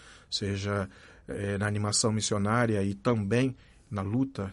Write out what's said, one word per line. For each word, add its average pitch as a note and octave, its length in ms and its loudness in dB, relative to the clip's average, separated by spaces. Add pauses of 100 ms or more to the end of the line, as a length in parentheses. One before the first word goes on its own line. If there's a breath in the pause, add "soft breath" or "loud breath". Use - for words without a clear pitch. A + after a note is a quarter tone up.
(280 loud breath)
seja, G2+ 640 -2 (380 loud breath)
eh, G2+ 280 -4
na G#2 120 0
animação G#2 420 0
missionária G#2+ 720 2
e G2 120 0
também A#2+ 600 2 (340 soft breath)
na G2+ 140 -4
luta G2+ 500 -2